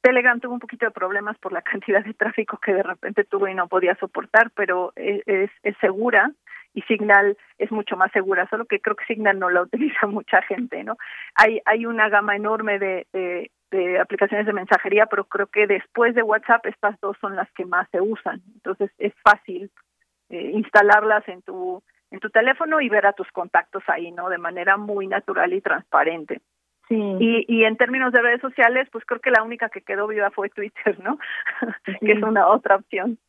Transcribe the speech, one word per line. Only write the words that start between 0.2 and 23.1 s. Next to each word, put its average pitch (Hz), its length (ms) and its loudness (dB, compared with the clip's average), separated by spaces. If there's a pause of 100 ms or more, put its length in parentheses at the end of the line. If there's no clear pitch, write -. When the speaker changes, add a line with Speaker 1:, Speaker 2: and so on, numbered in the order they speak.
Speaker 1:
tuvo 247 140 -8
un 240 80 -6
poquito 233 240 -8
de 220 80 -2
problemas 202 460 -4
por 190 140 -10
la 170 100 -6
<laughs> - 100 -6
cantidad 202 320 0
de 214 80 -12
tráfico 220 460 -4
que 196 160 -2
de 190 80 2
repente 190 420 -4
tuvo 196 240 -2
y 190 60 -8
no 185 140 -4
podía 185 280 0
soportar, 220 580 0
pero 180 420 -2
e-, 202 280 -4
es, 202 260 0 (120)
es 202 180 -6
segura 214 500 2 (440)
y - 80 -8
Signal 202 540 4 (220)
es 208 140 -4
mucho 208 240 -6
más 185 160 2
segura, 190 360 0
solo 226 180 -6
que 196 140 -2
creo 214 160 -2
que - 100 -10
Signal 208 320 0
no 185 120 -2
la 180 120 4
<laughs> - 0 -
utiliza 240 440 -2
mucha 202 360 0
gente, 226 420 -8
¿no? 220 140 -10 (360)
Hay, 220 300 4
hay 226 220 2
una 220 220 2
gama 202 280 2
enorme 208 420 -2
de, 190 340 -4
de, 180 380 -6 (200)
de 180 280 0
aplicaciones 202 480 0
de 208 60 -2
mensajería, 202 540 2
pero 196 180 -2
creo 202 240 -4
que 208 180 2
después 233 480 0
de 233 80 2
WhatsApp 220 440 2
estas 208 340 -4
dos 202 200 -6
son 196 140 -8
las 190 180 -6
que 190 140 -8
más 180 240 -2
se 180 100 -2
usan, 196 420 -4 (120)
entonces 196 440 -6
es 208 140 -4 (120)
fácil, 202 460 2 (600)
eh, - 240 -8
instalarlas 214 720 4
en 180 140 -14
tu, 185 400 -8 (280)
en 196 100 -14
tu 214 100 -8
teléfono 294 500 2
y 254 80 -2
ver 202 180 2
a 202 60 4